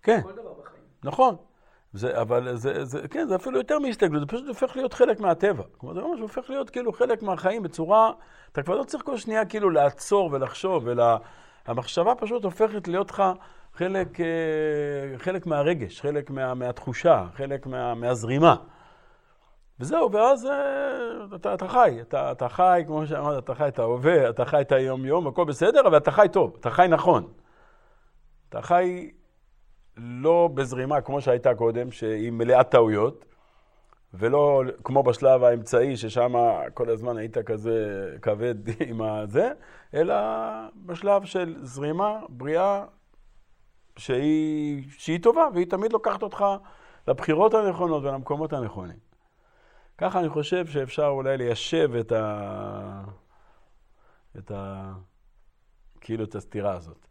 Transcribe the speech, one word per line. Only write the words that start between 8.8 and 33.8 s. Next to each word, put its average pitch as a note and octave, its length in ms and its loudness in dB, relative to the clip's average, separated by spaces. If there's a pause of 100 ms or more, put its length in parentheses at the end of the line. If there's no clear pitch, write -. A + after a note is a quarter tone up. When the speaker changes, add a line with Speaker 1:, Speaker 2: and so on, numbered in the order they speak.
Speaker 1:
צריך - 200 -8
כל C#4 120 -6
שנייה A3 280 -2
כאילו G#3 260 0
לעצור D#3+ 600 2
ולחשוב C#3 540 -2
ולה-, A#2+ 300 4 (500)
המחשבה E3+ 480 0
פשוט A3+ 300 -4
הופכת G3+ 440 -2
להיות F#3 220 -2
לך G3+ 120 -2 (520)
חלק, F3+ 460 -4
אה, D3+ 1000 -2
חלק F#3 280 -6
מהרגש, D3 540 -2
חלק C#3+ 300 -4
מה-, C3 240 -4
מהתחושה, B2 800 2
חלק C#3 320 -8
מה-, B2 280 -6
מהזרימה. A#2+ 640 4 (1200)
וזהו, A3+ 320 0
ואז, A#3 340 4
אה, C4+ 880 -6
אתה, G3+ 180 -2
אתה F#3 140 -6
חי, F#3+ 320 4
אתה, C3+ 320 -4
אתה B2 160 -4
חי, F3+ 380 4
כמו D#3 200 -4
שאמרת, D3 380 -4
אתה C3 100 -6
חי D3+ 140 0
את - 100 -6
ההווה, B2+ 520 4
אתה A#2+ 140 0
חי C#3+ 160 2
את C#3 120 0
היום-יום, C3 540 0
הכל F3 180 0
בסדר, E3+ 420 4
אבל E3 100 6
אתה D3 140 6
חי G3+ 220 8
טוב, D3+ 280 2
אתה A#2+ 100 -4
חי F3+ 200 6
נכון. D#3 360 4 (1200)
אתה - 140 -10
חי F3+ 480 0 (840)
לא C#3+ 580 2
בזרימה C3 460 -2
כמו C#3+ 200 -6
שהייתה B2 340 2
קודם, A#2 360 0
שהיא A2 400 -4
מלאת A#2+ 400 4
טעויות, A2+ 540 4 (920)